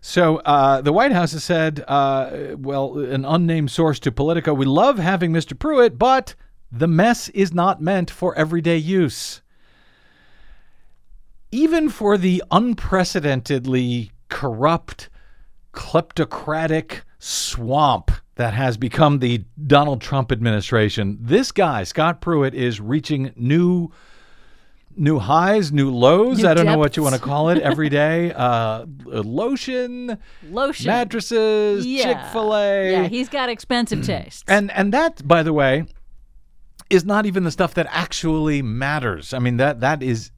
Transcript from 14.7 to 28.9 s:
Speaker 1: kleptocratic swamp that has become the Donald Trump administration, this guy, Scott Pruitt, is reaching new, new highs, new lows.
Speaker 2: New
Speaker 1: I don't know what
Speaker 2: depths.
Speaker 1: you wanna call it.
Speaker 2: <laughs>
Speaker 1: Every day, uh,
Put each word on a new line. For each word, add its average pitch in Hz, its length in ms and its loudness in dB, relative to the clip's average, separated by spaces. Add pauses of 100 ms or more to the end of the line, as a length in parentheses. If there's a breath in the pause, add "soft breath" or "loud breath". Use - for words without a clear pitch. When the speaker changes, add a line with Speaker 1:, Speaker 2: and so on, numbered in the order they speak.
Speaker 1:
kleptocratic 160 1300 -4 (180)
swamp 123 920 0 (240)
that 117 180 -2
has 123 240 0
become 143 420 2
the 120 240 0 (240)
Donald 143 340 4
Trump 135 300 -2
administration, 107 920 0
this 170 300 2
guy, 143 320 0
Scott 165 360 -2
Pruitt, 143 360 0
is 120 260 -2
reaching 135 540 -4
new, 170 560 2 (1040 soft breath)
new 147 240 2
highs, 165 520 2
new 139 200 2
lows. 175 480 4
Speaker 2:
New 196 80 4
Speaker 1:
I 160 80 6
don't 170 100 4
know 160 140 4
what 151 60 4
Speaker 2:
depths. - 120 -2
Speaker 1:
you 156 60 0
wanna 131 160 2
call 143 300 -2
it. 175 80 4
Speaker 2:
<laughs> 156 40 2
Speaker 1:
Every 147 280 0
day, 160 460 0
uh, 117 500 0 (200)